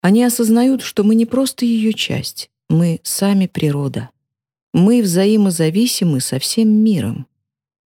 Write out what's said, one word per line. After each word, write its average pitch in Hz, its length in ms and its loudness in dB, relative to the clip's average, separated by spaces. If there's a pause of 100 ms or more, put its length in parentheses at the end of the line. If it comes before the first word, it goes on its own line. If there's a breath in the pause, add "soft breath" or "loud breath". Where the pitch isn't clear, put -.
Они 208 220 2
осознают, 240 580 0
что - 220 -4
мы 214 120 4
не 226 100 2
просто 254 400 -4
ее 226 260 0
часть, - 580 -8 (200)
мы 165 340 0
сами 196 440 0
природа. 139 640 -4 (640)
Мы 220 280 4
взаимозависимы 185 1200 0
со - 180 -4
всем 220 300 0
миром. 214 560 0 (720)